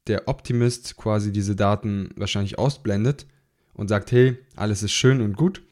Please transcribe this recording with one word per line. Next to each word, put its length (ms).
der 220
Optimist 680
quasi 360
diese 240
Daten 600
wahrscheinlich 420
ausblendet 680
und 160
sagt, 240
hey, 240
alles 260
ist 100
schön 300
und 140
gut. 360